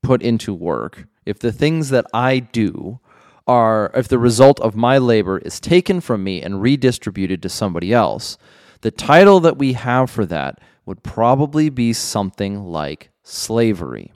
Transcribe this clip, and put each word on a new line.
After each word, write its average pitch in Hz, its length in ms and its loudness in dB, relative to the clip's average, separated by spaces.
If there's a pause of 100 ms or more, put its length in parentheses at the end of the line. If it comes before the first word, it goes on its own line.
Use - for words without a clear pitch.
put 127 140 2
into 113 320 -2
work, 80 520 -8 (200)
if 104 140 -6
the 120 120 -2
things 151 380 -2
that 131 240 2
I 127 260 0
do 110 640 -6 (440)
are, 110 480 2
if 127 140 -2
the 127 100 0
result 120 440 6
of 113 120 -2
my 120 240 2
labor 107 420 2
is - 200 -14
taken 180 400 0
from 110 240 -4
me 95 180 -6
and 98 200 -8
redistributed 107 800 -2
to 95 80 -8
somebody 90 440 -4
else, 95 440 -2 (420)
the 113 120 -4
title 185 500 6
that 160 160 2
we 135 160 0
have 123 360 -2
for 110 160 -4
that 78 340 -8 (260)
would 92 180 -14
probably 143 680 0
be 120 220 -2
something 101 720 -6
like 76 460 -10 (140)
slavery 87 920 -4